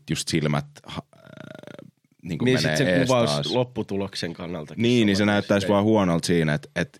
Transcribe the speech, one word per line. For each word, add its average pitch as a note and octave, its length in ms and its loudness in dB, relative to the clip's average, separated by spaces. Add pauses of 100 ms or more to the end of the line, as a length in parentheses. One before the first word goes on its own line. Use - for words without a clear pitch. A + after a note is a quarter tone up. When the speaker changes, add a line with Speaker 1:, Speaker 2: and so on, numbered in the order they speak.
Speaker 1:
just - 180 -6
silmät D2+ 380 -2 (200)
ha-, - 160 -14 (160)
äh, - 760 -20 (320)
niinku F2 220 -4
Speaker 2:
Niin, B2+ 120 4
Speaker 1:
menee D#2 200 0
Speaker 2:
sit - 100 2
se F2+ 80 2
Speaker 1:
ees F2 120 2
Speaker 2:
kuvaus B2 220 4
Speaker 1:
taas. D2 220 -2
Speaker 2:
lopputuloksen G2 840 -4
kannaltakin E2 480 -10
Speaker 1:
Niin, A#2 240 4
niin G2 120 4
se G#2 60 2
Speaker 2:
on G#2 40 4
Speaker 1:
näyttäisi G2+ 380 2
Speaker 2:
silleen. G#2 100 2
Speaker 1:
vaan G2+ 100 4
huonolta F#2+ 420 2
siinä, E2 260 2
et, - 220 -6
et E2+ 240 -6